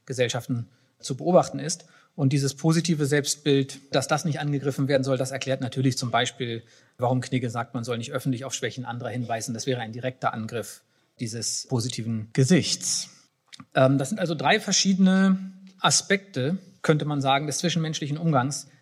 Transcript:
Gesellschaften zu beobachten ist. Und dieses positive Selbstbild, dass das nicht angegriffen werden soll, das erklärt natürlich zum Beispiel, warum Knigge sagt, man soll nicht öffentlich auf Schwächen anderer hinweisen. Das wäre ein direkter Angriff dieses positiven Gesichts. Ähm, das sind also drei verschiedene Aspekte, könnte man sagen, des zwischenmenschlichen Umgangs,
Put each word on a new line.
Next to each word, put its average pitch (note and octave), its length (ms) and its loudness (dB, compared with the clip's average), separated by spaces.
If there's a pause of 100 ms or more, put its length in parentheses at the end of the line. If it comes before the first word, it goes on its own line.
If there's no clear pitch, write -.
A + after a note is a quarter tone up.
Gesellschaften A#2+ 600 -2 (320)
zu - 160 -8
beobachten D3 440 4
ist. D3 260 -6 (320)
Und C#3 160 2
dieses C#3 220 0
positive D#3+ 520 2
Selbstbild, C#3 720 0 (140)
dass C3+ 160 0
das D3+ 160 0
nicht D#3 160 -2
angegriffen C#3+ 480 -2
werden C3 160 4
soll, C3 120 0
das B2+ 140 -2
erklärt C3 300 -4
natürlich C3 360 0
zum B2 140 -4
Beispiel, A#2+ 540 -2 (320)
warum B2 240 2
Knigge B2 280 -2
sagt, A#2 260 -6
man A#2+ 100 -6
soll A#2+ 140 -4
nicht A#2 140 -10
öffentlich C3 320 -4
auf C3 100 -10
Schwächen B2 300 -6
anderer A#2+ 260 -8
hinweisen. A#2 440 -4
Das A2+ 120 -8
wäre B2 140 -2
ein A2 120 -10
direkter B2 420 -4
Angriff A2 480 -8 (380)
dieses A2+ 480 -6
positiven A2+ 640 -4
Gesichts. - 760 2 (640)
Ähm, C3+ 240 6
das C3+ 100 -2
sind G#3+ 100 -4
also E3+ 160 -2
drei D3 240 2
verschiedene F#3+ 800 4 (400)
Aspekte, F#3 800 0 (240)
könnte D3+ 220 2
man D3 160 -2
sagen, C3+ 260 2
des C#3+ 120 -4
zwischenmenschlichen D#3 600 -2
Umgangs, D3 480 0 (160)